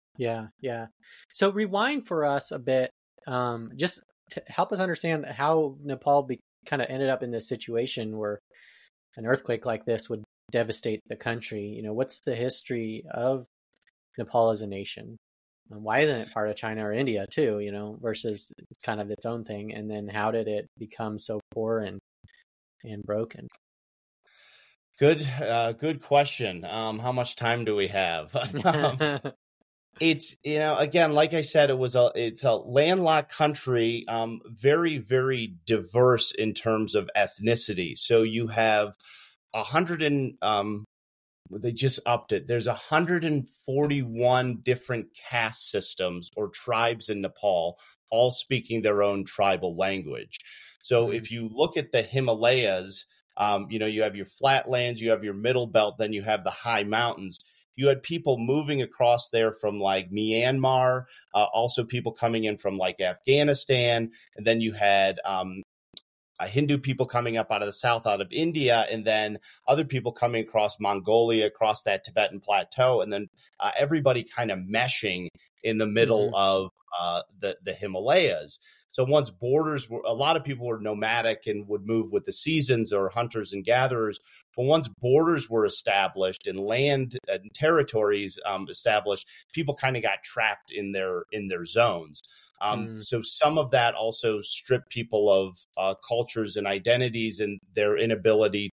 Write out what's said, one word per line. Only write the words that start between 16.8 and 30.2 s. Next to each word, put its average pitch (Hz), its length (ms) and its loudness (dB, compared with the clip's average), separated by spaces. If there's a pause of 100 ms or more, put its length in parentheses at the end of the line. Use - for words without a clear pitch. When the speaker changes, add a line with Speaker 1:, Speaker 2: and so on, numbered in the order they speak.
Speaker 1:
or 104 60 -4
India 110 380 -2
too, 117 280 0
you 104 140 -6
know, 104 280 -10
versus 110 520 -6 (180)
it's - 140 -20
kind 107 160 -4
of 104 100 -8
its 104 160 -8
own 113 180 -6
thing? 107 300 -10
And 107 160 -10
then 104 180 -8
how 104 220 -2
did 110 160 -2
it 104 220 -4 (100)
become 110 400 -8
so 107 220 -8 (120)
poor 113 280 -2
and, 101 180 -8 (840)
and 107 180 -12
broken? 110 460 -6 (1500)
Speaker 2:
Good, 151 240 6
uh, 117 500 0
good 147 300 -4
question. 117 640 0
Um, 110 340 -4
how 123 140 -2
much 123 240 -4
time 120 280 0
do 107 100 2
we 98 140 2
have? 85 460 -2
<laughs> 127 300 -4
Um, 147 560 0
Speaker 1:
<laughs> - 800 -16
Speaker 2:
it's, 160 440 0